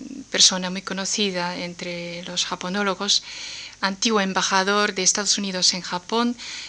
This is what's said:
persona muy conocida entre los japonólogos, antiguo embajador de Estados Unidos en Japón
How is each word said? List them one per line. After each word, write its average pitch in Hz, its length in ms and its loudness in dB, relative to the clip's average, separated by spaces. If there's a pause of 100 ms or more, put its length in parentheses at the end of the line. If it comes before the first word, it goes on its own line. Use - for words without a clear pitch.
(300)
persona 185 400 2
muy 190 120 -4
conocida 185 760 -2
entre 175 680 -8
los 175 200 -2
japonólogos, 196 800 0 (580)
antiguo 202 400 2
embajador 196 720 4
de 190 80 0
Estados 190 340 2
Unidos 185 380 2
en 180 80 -4
Japón 233 520 0 (340)